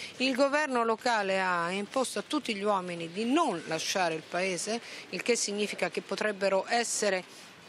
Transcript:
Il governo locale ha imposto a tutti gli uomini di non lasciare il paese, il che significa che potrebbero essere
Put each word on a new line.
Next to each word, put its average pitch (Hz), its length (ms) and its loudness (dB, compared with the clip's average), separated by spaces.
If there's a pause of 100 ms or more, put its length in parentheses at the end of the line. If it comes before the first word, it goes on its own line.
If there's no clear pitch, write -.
(180)
Il 262 180 2
governo 269 480 4
locale 214 580 2
ha 175 300 2
imposto 208 480 -2
a 202 60 -6
tutti 254 300 -2
gli 196 80 -4
uomini 180 480 0
di 208 140 -4
non 247 420 2
lasciare 165 480 0
il 160 120 -8
paese, 190 520 -2 (300)
il 180 120 -6
che 240 140 2
significa 202 540 -2
che 196 120 -2
potrebbero 196 680 0
essere 208 800 0 (220)